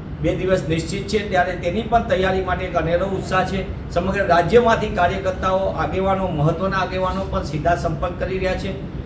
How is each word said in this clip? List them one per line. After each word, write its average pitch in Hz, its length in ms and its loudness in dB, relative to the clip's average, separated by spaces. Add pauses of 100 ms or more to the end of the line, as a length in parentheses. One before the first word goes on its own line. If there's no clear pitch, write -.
(220)
બે 175 140 0
દિવસ 175 340 0
નિશ્ચિત 165 380 -2
છે, 208 220 -2
ત્યારે 180 220 2
તેની 175 300 -2
પણ 233 220 2
તૈયારી 185 400 0
માટે 180 220 -2
એક 175 100 -6
અનેરો 170 300 2
ઉત્સાહ 185 400 0
છે. - 460 -6
સમગ્ર 190 340 0
રાજ્યમાંથી 208 640 4
કાર્યકર્તાઓ, 190 680 0
આગેવાનો, 190 680 0
મહત્વના 165 500 0
આગેવાનો 185 440 -2
પણ - 220 -2
સીધા 160 320 0
સંપર્ક 175 440 -4
કરી 185 180 -2
રહ્યા 185 160 0
છે 190 180 -4 (340)